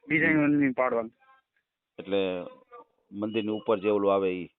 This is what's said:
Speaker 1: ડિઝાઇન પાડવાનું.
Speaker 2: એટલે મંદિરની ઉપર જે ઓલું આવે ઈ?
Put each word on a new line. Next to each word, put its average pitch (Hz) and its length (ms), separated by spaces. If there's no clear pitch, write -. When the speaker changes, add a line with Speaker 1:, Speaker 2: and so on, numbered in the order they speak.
Speaker 1:
ડિઝાઇન 147 640
પાડવાનું. 120 400
Speaker 2:
એટલે 95 200
મંદિરની 104 400
ઉપર 107 260
જે 98 120
ઓલું 101 240
આવે 98 160
ઈ? 90 180